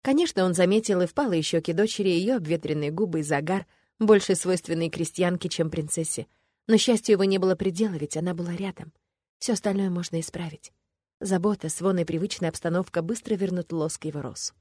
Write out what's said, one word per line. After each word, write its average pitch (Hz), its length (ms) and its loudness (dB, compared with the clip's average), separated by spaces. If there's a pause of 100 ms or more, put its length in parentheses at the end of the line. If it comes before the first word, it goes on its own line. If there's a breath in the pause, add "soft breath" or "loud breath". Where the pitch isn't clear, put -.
Конечно, 269 440 2
он 180 80 2
заметил 185 480 4
и 180 40 4
впалые 190 360 0
щёки 160 320 -2
дочери, 202 360 0
и 170 100 4
её 233 180 0
обветренные 151 520 -2
губы, 165 300 -2
и 151 40 -2
загар, 156 440 -2 (320)
больше 208 340 6
свойственный 165 560 0
крестьянке, 175 600 -2
чем 160 200 -2
принцессе. 156 560 -4 (420)
Но 220 100 6
счастью 226 360 4
его 196 120 4
не 196 120 2
было 185 180 2
предела, 190 380 -2
ведь 147 240 -6
она 175 160 -2
была 175 220 -6
рядом. 185 380 -8 (440)
Всё - 160 -2
остальное 196 360 0
можно 175 300 -4
исправить. 160 520 -10 (480)
Забота, 190 480 0
свон 180 320 0
и 165 60 0
привычная 165 440 -2
обстановка 175 520 -2
быстро 214 340 -4
вернут 180 380 -2
лоск 151 320 -4
его 147 160 -6
росу. - 400 -8